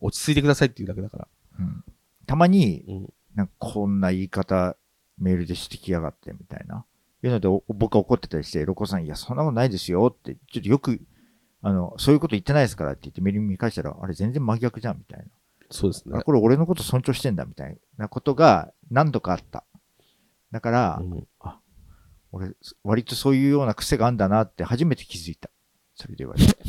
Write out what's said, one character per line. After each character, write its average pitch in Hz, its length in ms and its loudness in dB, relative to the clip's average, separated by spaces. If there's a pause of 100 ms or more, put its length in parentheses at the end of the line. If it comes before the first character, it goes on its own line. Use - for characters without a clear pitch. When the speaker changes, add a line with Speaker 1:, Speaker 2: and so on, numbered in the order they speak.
Speaker 1:
落 - 160 -4
ち - 80 -8
着 - 60 -2
い 147 60 0
て 139 60 4
く 147 40 0
だ 143 80 6
さ 143 100 2
い 127 40 4
っ - 20 -6
て - 120 -12
い - 20 -6
う 92 40 -8
だ 92 60 -8
け 95 80 -8
だ 101 80 -10
か - 80 -16
ら。 - 100 -16 (300)
Speaker 2:
う 95 40 -6
ん。 85 220 -6 (420)
た 139 100 0
ま 170 100 6
に、 156 400 4
Speaker 1:
う 98 60 -12
ん。 95 200 -12 (220)
Speaker 2:
な 104 100 -2
ん - 40 0
か - 100 -20
こ 104 300 -4
ん 98 120 2
な 92 120 2
言 95 100 0
い 92 60 -6
方、 92 480 0 (420)
メ 92 140 2
ー 90 60 4
ル 85 80 -4
で 90 100 -4
し - 100 -10
て - 120 -16
き - 120 -10
や 85 100 0
が 78 100 -6
っ - 40 -12
て - 180 -18
み - 140 -16
た - 100 -16
い - 120 -14
な。 120 160 -12 (400)
い - 20 -4
う 127 40 2
の 117 100 0
で、 95 80 2
お-、 95 180 2
僕 107 300 0
は 101 60 6
怒 120 120 0
っ - 60 2
て - 80 -14
た 82 100 -6
り 76 60 -6
し - 80 -12
て、 76 140 -2
「ロ 92 100 -2
コ 104 100 -4
さ 98 120 -4
ん、 82 60 -4
い 78 40 -8
や、 76 80 -8
そ - 180 -10
ん - 20 -6
な 147 60 -2
こ 160 60 0
と 135 40 -2
な 117 120 0
い 131 60 0
で 95 80 -4
す - 120 -8
よ」 95 240 4
っ - 20 -20
て、 - 200 -14 (160)
ち 123 60 -8
ょ - 20 -4
っ - 20 -6
と 101 60 -4
よ 139 100 4
く、 127 220 -4 (600)
あ 101 120 0
の、 90 260 -2
「そ 139 140 4
う - 20 8
い 151 40 6
う - 20 -2
こ 165 80 -2
と - 40 -4
言 101 80 0
っ - 40 -8
て 143 80 0
な 147 80 4
い 131 40 6
で 110 40 2
す - 80 -10
か 80 80 -6
ら」 71 80 -2
っ - 20 -8
て - 100 -12
言 71 60 -14
っ - 40 -18
て 90 60 -10
メ 98 120 2
ー - 20 -4
ル 107 60 -2
見 98 180 -2
返 113 140 -2
し - 20 -18
た 80 80 -4
ら、 73 180 -8
「あ 87 60 -8
れ 87 80 -6
全 107 180 -2
然 139 140 -2
真 110 120 2
逆 117 220 -4
じ 117 60 -8
ゃ 117 60 -4
ん」 - 60 -10
み - 60 -20
た - 120 -20
い - 20 -16
な。 - 60 -18 (460)
Speaker 1:
そ - 180 -2
う - 20 2
で - 80 -6
す - 100 -18
ね。 69 100 -8
Speaker 2:
「あ、 - 40 -4
こ - 80 0
れ 135 80 6
俺 113 180 6
の 160 100 2
こ 175 100 0
と - 80 -8
尊 127 180 0
重 131 100 0
し - 80 -6
て 131 120 -2
ん - 20 -2
だ」 82 120 -4
み - 80 -16
た 67 140 -12
い 80 80 -14 (200)
な 107 120 -8
こ - 120 -10
と 139 160 -2
が 120 360 6 (200)
何 147 180 2
度 120 100 -2
か 90 120 -2
あ 87 40 0
っ - 60 -14
た。 - 220 -16 (880)
だ 113 80 -8
か 117 100 -2
ら、 117 320 0
Speaker 1:
う - 20 -8
ん。 90 220 -10 (140)
Speaker 2:
あ、 - 180 -14 (720)
俺、 95 220 -8 (320)
割 107 180 2
と - 140 -10
そ 139 140 2
う 135 40 6
い 135 120 4
う 139 40 4
よ 143 120 4
う 127 40 0
な 107 80 0
癖 - 220 -2
が 110 100 2
あ 123 60 2
ん 120 40 -2
だ 98 120 2
な 107 140 4
っ 104 100 -6
て - 100 -10
初 120 220 0
め 151 100 2
て - 100 -6
気 - 140 -16
づ 82 140 -12
い - 40 -14
た。 - 140 -20 (440)
そ - 140 -20
れ - 80 -14
で - 80 -10
言 - 40 -10
わ - 60 -12
れ - 100 6
て。 - 120 8 (120)